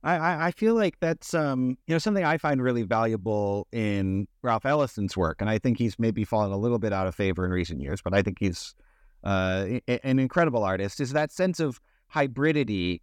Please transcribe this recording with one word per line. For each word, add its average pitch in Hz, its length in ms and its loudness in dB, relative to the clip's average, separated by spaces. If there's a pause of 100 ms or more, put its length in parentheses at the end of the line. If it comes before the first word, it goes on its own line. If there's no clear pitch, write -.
I, 170 140 0
I, 160 300 0
I 175 40 2
feel 220 240 2
like 214 240 2
that's, - 360 -2
um, 135 420 0 (100)
you 156 80 0
know, 165 40 4
something 196 260 0
I 156 140 0
find 139 240 0
really 120 220 2
valuable 104 840 0
in 101 560 0 (140)
Ralph 113 240 0
Ellison's 135 500 0
work, 90 280 0
and 104 80 -2
I 110 80 2
think 120 180 2
he's 117 220 -2
maybe 110 260 0
fallen 104 280 0
a 98 60 -2
little 117 200 0
bit 101 160 0
out 95 120 0
of 90 80 -4
favor 92 300 0
in 90 60 0
recent 85 320 -2
years, 71 200 -6
but 90 120 -2
I 98 80 6
think 98 180 -2
he's, 92 340 -4 (500)
uh, 95 420 0 (200)
a-, 123 200 -2
an 131 120 2
incredible 131 460 2
artist, 95 360 -2
is 131 120 -4
that 151 200 0
sense 185 280 -2
of 143 200 -4 (320)
hybridity 127 920 0